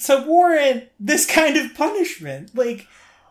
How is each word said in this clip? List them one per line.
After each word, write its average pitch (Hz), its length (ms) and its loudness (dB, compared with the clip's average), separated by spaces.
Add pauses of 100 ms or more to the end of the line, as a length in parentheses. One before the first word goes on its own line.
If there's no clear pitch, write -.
to 269 220 2
warrant 311 640 2 (100)
this 226 260 0
kind 311 320 2
of 254 180 -6
punishment. 254 800 -6
Like, 233 320 -6 (440)